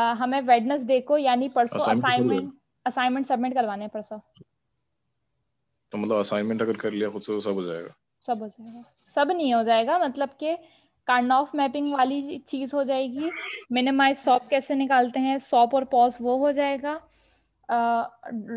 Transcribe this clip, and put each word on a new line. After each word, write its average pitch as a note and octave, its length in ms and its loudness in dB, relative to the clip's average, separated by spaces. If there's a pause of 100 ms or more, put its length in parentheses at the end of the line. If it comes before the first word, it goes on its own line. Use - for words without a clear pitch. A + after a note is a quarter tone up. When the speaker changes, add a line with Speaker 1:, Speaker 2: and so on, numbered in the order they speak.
(140)
Speaker 1:
हमें B3+ 280 0
वेडनेसडे B3 580 4
को, D4 180 0
यानी C4 300 2
परसों A#3+ 280 0
Speaker 2:
असाइनमेंट A3 280 2
तो - 40 4
हो B3 40 4
Speaker 1:
असाइनमेंट, - 300 2
Speaker 2:
गया। - 180 -14 (260)
Speaker 1:
असाइनमेंट B3+ 400 -2
सबमिट B3+ 280 -2
करवाने G#3 300 -2
हैं G#3+ 100 -12
परसों। G#3+ 240 -12 (1700)
Speaker 2:
तो G#2+ 60 -6
मतलब G#2+ 180 0
असाइनमेंट G#2+ 460 -2
अगर A2 140 -2
कर G#2+ 160 -4
लिया G#2 180 -2
खुद G2+ 120 -10
से G#2+ 100 -6
तो G#2 80 -2
सब G2+ 140 -2
हो F#2+ 80 -2
जाएगा? E2+ 320 -8 (340)
Speaker 1:
सब A3 140 -4
हो G#3+ 60 -12
जाएगा, A3+ 340 -20 (260)
सब C#4+ 220 0
नहीं D#4+ 240 0
हो A3+ 80 2
जाएगा, A#3 360 2
मतलब C#4 440 -2
कि D#4+ 140 -2 (520)
Karnaugh B3+ 460 2
मैपिंग C#4+ 400 -2
वाली C#4 440 -2
चीज C4+ 360 -8
हो C#4+ 100 0
जाएगी, C4+ 460 -4 (420)
मिनिमाइज C4+ 440 2
सॉप B3+ 340 2
कैसे C#4 240 0
निकालते C4 460 2
हैं, C4+ 200 0
सॉप A#3+ 340 2
और C4 100 2
पॉज B3 360 4
वो A#3+ 160 0
हो C#4+ 160 2
जाएगा, C#4+ 480 -2 (680)
अ, A#3 60 0 (800)